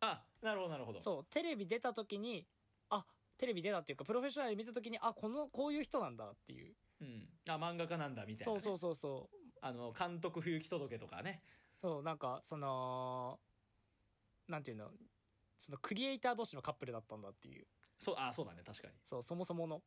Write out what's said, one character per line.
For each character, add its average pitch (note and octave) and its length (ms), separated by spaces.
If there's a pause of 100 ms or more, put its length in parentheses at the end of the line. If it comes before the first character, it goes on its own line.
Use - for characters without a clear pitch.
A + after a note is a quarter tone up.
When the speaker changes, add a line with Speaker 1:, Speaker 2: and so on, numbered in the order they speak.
Speaker 1:
あ、 G#3 240 (160)
な A3 140
る G3 60
ほ F#3 60
ど、 E3+ 60
な D3 60
る B2+ 60
ほ A2 80
ど。 F#2+ 100
Speaker 2:
そ E3+ 180
う、 D#3+ 60
テ - 160
レ E4+ 120
ビ G3+ 120
出 G#3+ 120
た B3 140
時 G#3 260
に、 G#3 280 (420)
あ、 G3+ 180 (320)
テ C4 80
レ A#3+ 80
ビ F3 80
出 G3 80
た F#3+ 100
っ D3+ 40
て - 80
い - 20
う - 20
か、 - 80
プ G#3+ 80
ロ A#3+ 80
フ C4 60
ェ - 40
ッ - 20
シ C#4 60
ョ D4 40
ナ B3+ 80
ル G#3 60
で G#3+ 60
見 A3 40
た A#3+ 60
時 A#3 180
に、 A3 80
あ、 A3+ 160
こ A3 140
の、 C#4 200
こ C#4 200
う D4+ 40
い D4 80
う - 40
人 C#4+ 160
な E3+ 80
ん A#2 80
だ G#2+ 140
っ G#2 60
て - 160
い - 180
う。 A3 40 (260)
Speaker 1:
う D#3+ 40
ん。 A#2 240 (200)
あ、 D#3+ 40
漫 E3+ 240
画 E3+ 100
家 E3+ 100
な D3+ 120
ん C3 60
だ G#2+ 120
み A2 100
た - 80
い - 20
な A3+ 80
ね。 G3 60
Speaker 2:
そ G3+ 120
う F3+ 60
そ E3+ 120
う D#3+ 60
そ C#3 340
う - 0
そ - 20
う。 G#4 40 (240)
Speaker 1:
あ C3 120
の、 A#2+ 200
監 F3 280
督 E3+ 200
不 E3+ 100
行 D#3+ 140
き - 40
届 C#3 280
け - 20
と - 80
か - 160
ね。 F3+ 200 (380)
Speaker 2:
そ D#3+ 200
う、 - 20
な D#3+ 120
ん D3 40
か、 C3 260
そ D#3+ 120
の、 B2+ 840 (1080)
な E3 100
ん D3 40
て C3 100
い - 20
う - 40
の、 G#2+ 120 (680)
そ - 120
の - 80
ク - 160
リ A#3 100
エ C4+ 100
イ A#3+ 60
タ B3 120
ー - 20
同 A#3 100
士 E3 120
の B2+ 60
カ D3+ 100
ッ - 20
プ - 120
ル B2 60
だ A#2 60
っ A2 80
た G#2+ 100
ん G#2+ 60
だ G2 60
っ G2 60
て - 140
い - 140
う。 - 40 (340)
Speaker 1:
そ G3 120
う、 - 60
あ、 C3 140
そ E3 100
う G#2+ 40
だ F2 80
ね、 E2+ 100
確 - 180
か - 60
に。 - 60 (100)
Speaker 2:
そ C3 140
う、 A#2+ 40
そ E3 140
も F3+ 80
そ F3 100
も E3 140
の。 D#3+ 180